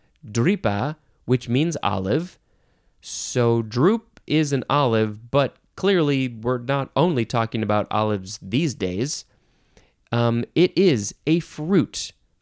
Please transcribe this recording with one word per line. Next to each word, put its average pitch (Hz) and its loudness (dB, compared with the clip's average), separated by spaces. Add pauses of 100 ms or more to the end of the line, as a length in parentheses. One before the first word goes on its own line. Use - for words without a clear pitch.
(240)
dripa, 117 0 (280)
which 123 0
means 151 0
olive. 101 -2 (640)
So 117 0
drupe 139 0
is 147 0
an 131 -2
olive, 113 0
but 139 0 (200)
clearly 147 2
we're 120 -4
not 135 -4
only 139 2
talking 113 -2
about 104 0
olives 104 -2
these 107 -2
days. 98 -4 (880)
Um, 120 2
it 175 2
is 139 2 (100)
a 165 2
fruit. - -2 (300)